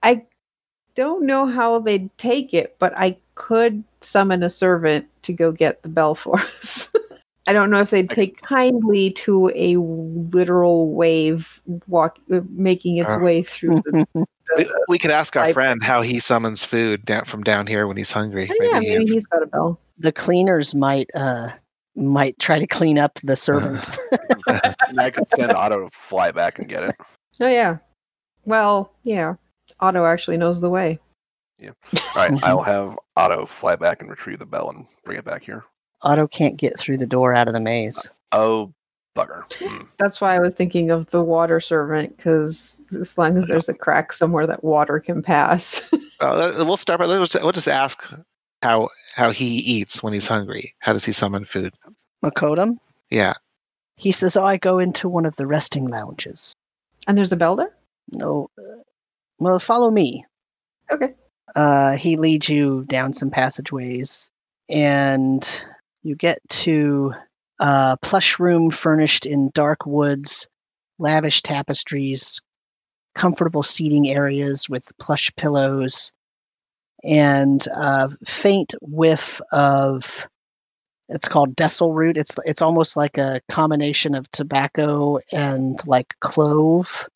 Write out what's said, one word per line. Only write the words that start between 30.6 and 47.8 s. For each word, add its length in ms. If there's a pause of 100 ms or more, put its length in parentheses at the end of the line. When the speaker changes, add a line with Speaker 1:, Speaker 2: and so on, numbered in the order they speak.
Speaker 1:
the 80
way. 300 (600)
Speaker 2:
Yeah. 120
All 300 (160)
right, 160
Speaker 4:
Mm-hmm. 120
Speaker 2:
I'll 180
have 360 (180)
Otto 300
fly 300
back 260
and 80
retrieve 300
the 60
bell 240
and 160 (180)
bring 140
it 60
back 200
here. 200 (380)
Speaker 4:
Otto 240
can't 320
get 200
through 200
the 80
door 280
out 140
of 60
the 60
maze. 500 (220)
Speaker 2:
Oh, 400 (440)
bugger. 280 (200)
Hmm. 200 (140)
Speaker 1:
That's 220
why 140
I 60
was 140
thinking 360
of 200
the 120
water 380
servant, 580
'cause 720 (120)
as 160
long 220
as 80
there's 220
a 60
crack 380
somewhere 340
that 180
water 360
can 220
pass. 600 (120)
<laughs> 260
Speaker 3:
Uh, 380
we'll 180
start 240
by, 60
let's, 360
we'll 80
just 160
ask 460 (500)